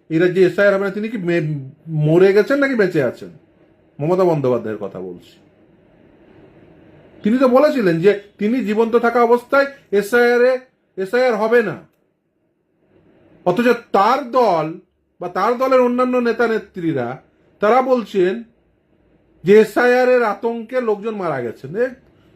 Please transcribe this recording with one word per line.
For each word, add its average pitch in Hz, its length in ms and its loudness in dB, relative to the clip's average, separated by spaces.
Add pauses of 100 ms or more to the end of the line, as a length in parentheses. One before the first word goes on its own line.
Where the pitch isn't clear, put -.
(120)
এই 160 100 0
রাজ্যে 180 260 2
এসআইআর 202 260 2
হবে 196 120 -2
না, 190 120 -6
তিনি 214 140 -6
কি 240 60 -8 (100)
মে-, 160 300 -2 (480)
মরে 175 300 6
গেছেন 214 260 2
নাকি 269 180 0
বেঁচে 180 200 0 (100)
আছেন? 92 200 -14 (680)
মমতা 180 320 0
বন্দ্যোপাধ্যায়ের 117 540 -2
কথা 95 140 -12 (100)
বলছি। 87 260 -20 (1900)
তিনি 214 200 0
তো 269 40 4 (100)
বলেছিলেন 262 480 2
যে 202 60 4 (300)
তিনি 214 160 -2 (120)
জীবন্ত 220 260 0 (100)
থাকা 240 240 0
অবস্থায় 254 380 0 (340)
এসআইআর 240 500 2
এ, - 20 0 (500)
এসআইআর 240 400 0
হবে 226 260 2
না, 139 80 -8 (1700)
অথচ 220 220 0 (280)
তার 226 240 4 (180)
দল 175 280 2 (540)
বা 175 80 -8 (100)
তার 208 140 0 (100)
দলের 262 240 2
অন্যান্য 247 280 -2 (140)
নেতা 233 240 -2
নেত্রীরা 160 560 -6 (540)
তারা 220 160 4 (120)
বলছেন 196 420 0 (1120)
যে 180 60 6 (120)
এসআইআর 247 500 0
এর 247 80 2 (100)
আতঙ্কে 233 460 -6 (100)
লোকজন 214 340 -4
মারা 156 240 -4
গেছেন। 123 240 -12 (140)
এ, - 20 -2 (500)